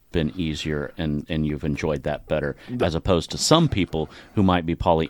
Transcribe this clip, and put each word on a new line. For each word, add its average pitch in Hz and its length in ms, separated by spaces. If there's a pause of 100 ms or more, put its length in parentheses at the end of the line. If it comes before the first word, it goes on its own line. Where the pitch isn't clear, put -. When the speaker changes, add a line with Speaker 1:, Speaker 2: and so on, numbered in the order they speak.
(120)
Speaker 1:
been 78 260
easier, 76 600
and, 73 320
and 78 180
you've 73 160
enjoyed 73 400
that 73 240
better, 73 280 (140)
Speaker 2:
The 123 160
Speaker 1:
as 82 100
opposed 85 360
to 76 60
some 156 320
people 82 400 (260)
who 104 80
might 90 220
be 85 100
poly 82 340